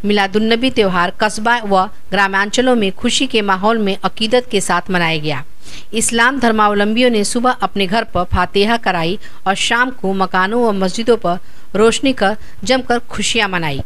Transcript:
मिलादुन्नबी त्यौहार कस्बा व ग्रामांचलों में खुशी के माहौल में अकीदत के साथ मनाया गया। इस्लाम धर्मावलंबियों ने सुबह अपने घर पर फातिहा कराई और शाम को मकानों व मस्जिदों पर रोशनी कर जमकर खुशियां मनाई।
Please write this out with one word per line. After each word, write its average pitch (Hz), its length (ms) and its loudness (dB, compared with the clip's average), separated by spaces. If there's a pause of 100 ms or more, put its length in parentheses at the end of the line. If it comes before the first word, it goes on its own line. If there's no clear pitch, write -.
मिलादुन्नबी 214 640 2
त्यौहार 185 500 2
कस्बा 220 380 0
व 196 280 2
ग्रामांचलों 202 880 0
में 202 160 0
खुशी 247 360 -2
के 220 140 0
माहौल 202 360 2
में 196 260 0
अकीदत 220 480 0
के 196 100 0
साथ 180 280 0
मनाया 170 280 0
गया। 147 280 -4 (480)
इस्लाम 233 460 2
धर्मावलंबियों 220 720 2
ने 214 140 2
सुबह 240 280 0
अपने - 360 -2
घर 220 160 0
पर 175 200 -2
फातिहा 196 540 2
कराई 180 420 -2 (280)
और 196 80 2
शाम 240 340 0
को 190 240 -2
मकानों 190 500 0
व 226 80 4
मस्जिदों 202 460 2
पर 180 200 0 (380)
रोशनी 226 380 2
कर 208 240 0 (260)
जमकर 247 360 0
खुशियां 214 500 -2
मनाई। 160 360 -2